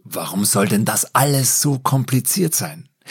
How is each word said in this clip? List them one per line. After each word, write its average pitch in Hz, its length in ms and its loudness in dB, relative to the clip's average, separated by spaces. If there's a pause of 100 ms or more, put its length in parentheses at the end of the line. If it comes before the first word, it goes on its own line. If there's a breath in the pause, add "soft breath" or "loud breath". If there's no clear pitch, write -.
warum 87 400 -6
soll 101 240 2
denn 104 180 2
das - 280 -2
alles 135 480 2
so 143 160 2
kompliziert 135 800 0
sein? - 340 -8 (220 loud breath)